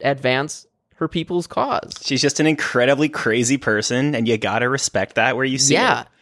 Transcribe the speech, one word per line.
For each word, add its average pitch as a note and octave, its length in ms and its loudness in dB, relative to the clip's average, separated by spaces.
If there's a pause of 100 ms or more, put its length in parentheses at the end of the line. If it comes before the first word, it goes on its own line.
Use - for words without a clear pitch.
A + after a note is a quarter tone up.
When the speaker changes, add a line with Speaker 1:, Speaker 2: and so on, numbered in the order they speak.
Speaker 1:
advance C3+ 680 -2 (300)
her D#3+ 100 -2
people's E3+ 400 -4
cause. - 460 -4 (100)
Speaker 2:
She's B2+ 180 -2
just C#3+ 180 0
an D3+ 80 4
incredibly C#3 640 2
crazy A#2+ 480 0
person, B2 580 0
and A#2 120 0
you A2+ 100 2
gotta A2 320 0
respect B2+ 460 -2
that A#2 200 4
where C3 100 0
you C3 120 -2
see C#3 160 2
Speaker 1:
Yeah. F3+ 280 2
Speaker 2:
it. - 60 -16 (140)